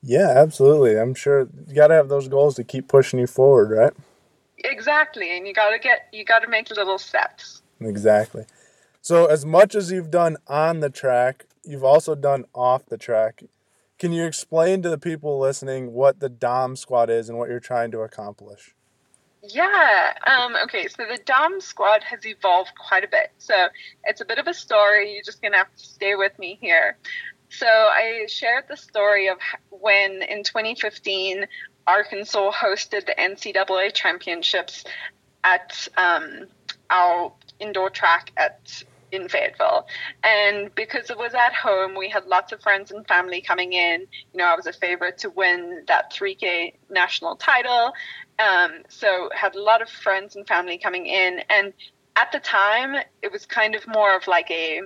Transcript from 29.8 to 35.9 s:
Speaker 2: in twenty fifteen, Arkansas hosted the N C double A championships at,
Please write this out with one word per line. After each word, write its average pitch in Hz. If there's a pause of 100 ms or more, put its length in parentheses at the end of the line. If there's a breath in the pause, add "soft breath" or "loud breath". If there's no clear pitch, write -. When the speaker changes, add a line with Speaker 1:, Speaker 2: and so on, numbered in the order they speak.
Speaker 2:
in 208
twenty 220
fifteen, 196 (400 loud breath)
Arkansas 202
hosted 202
the -
N 190
C 202
double 190
A 196
championships 175 (600 loud breath)
at, - (100)